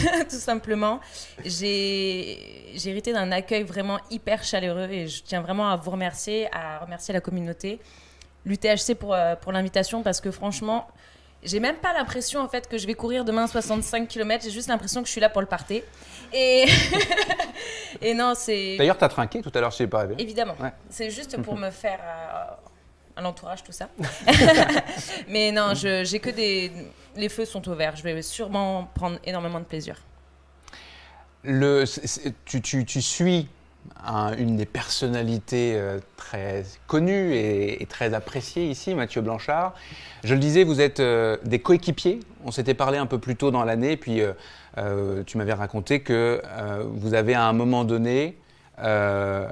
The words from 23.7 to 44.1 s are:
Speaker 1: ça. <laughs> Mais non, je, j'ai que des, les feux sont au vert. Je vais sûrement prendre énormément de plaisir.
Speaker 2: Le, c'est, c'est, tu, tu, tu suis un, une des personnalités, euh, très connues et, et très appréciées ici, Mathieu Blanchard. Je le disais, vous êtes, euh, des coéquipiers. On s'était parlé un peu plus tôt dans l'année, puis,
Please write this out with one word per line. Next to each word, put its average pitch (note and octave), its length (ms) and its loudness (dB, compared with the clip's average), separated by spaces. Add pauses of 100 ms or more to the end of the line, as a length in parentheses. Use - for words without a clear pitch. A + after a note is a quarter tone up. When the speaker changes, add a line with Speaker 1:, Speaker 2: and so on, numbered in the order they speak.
Speaker 1:
ça. - 260 -12
<laughs> - 1300 4
Mais G#3+ 240 2
non, G#3 220 2
je, F#3+ 300 0
j'ai F#3 140 -2
que A#3+ 120 -4
des, G3 420 0 (420)
les G#3 140 -2
feux A3+ 160 -4
sont F#3+ 240 -10
au F3 60 -4
vert. D#3 200 0
Je D3+ 80 -14
vais D#3+ 200 -4
sûrement F#3+ 720 -4
prendre F3 300 -4
énormément E3+ 360 -4
de F3 40 -10
plaisir. D#3+ 380 -10 (1400)
Speaker 2:
Le, C#3 420 6
c'est, - 220 -6
c'est, C#3+ 260 -6 (100)
tu, C3 160 -4
tu, C3 240 0
tu - 160 -4
suis E3+ 480 2 (560)
un, A2 320 0
une A#2 200 2
des G#2+ 100 0
personnalités, A#2+ 1120 0
euh, G2 240 -2 (160)
très G2 480 -6 (240)
connues F3 460 2
et, G#2 480 2
et - 40 -10
très A2+ 280 -2
appréciées C3+ 540 -4
ici, F3 280 -4
Mathieu A#2+ 240 -2
Blanchard. D3 540 -2 (500)
Je A#2 100 4
le C3+ 60 4
disais, D3+ 240 6
vous D3+ 160 2
êtes, C#3+ 180 4
euh, A#2 460 4
des A2+ 160 2
coéquipiers. F3 580 4 (260)
On B2 60 -6
s'était B2+ 240 2
parlé C#3 240 2
un C#3 80 0
peu A#2 140 -2
plus A#2+ 160 -2
tôt C#3 160 2
dans A#2+ 120 2
l'année, A#2 320 2
puis, A2+ 240 0